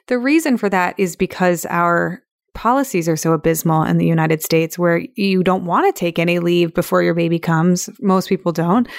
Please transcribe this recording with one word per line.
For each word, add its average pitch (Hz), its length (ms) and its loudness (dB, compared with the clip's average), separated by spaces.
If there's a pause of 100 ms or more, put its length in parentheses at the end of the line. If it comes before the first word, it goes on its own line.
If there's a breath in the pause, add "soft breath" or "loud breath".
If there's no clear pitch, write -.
the 247 120 -2
reason 277 380 2
for 208 100 -2
that 185 320 0
is 180 160 -2
because 180 520 0
our 170 560 0 (320)
policies 208 520 0
are 160 80 2
so 165 160 0
abysmal 160 520 0
in 170 160 2
the 165 80 2
United 160 340 0
States, 165 360 0
where 175 240 2 (140)
you 190 280 0
don't 185 220 0
want 208 200 0
to 392 120 0
take 170 220 -4
any 175 200 2
leave 175 340 0
before 180 300 0
your 175 100 2
baby 170 260 0
comes. 170 500 0 (120)
Most 190 260 0
people 180 240 -2
don't, 170 360 0 (120)